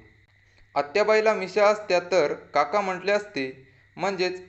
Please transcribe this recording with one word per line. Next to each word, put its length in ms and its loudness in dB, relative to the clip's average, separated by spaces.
आत्याबाईला 600 2
मिशा 320 0
असत्या 340 2
तर 200 4
काका 260 0
म्हटले 320 -2
असते 380 -4
म्हणजेच 520 -4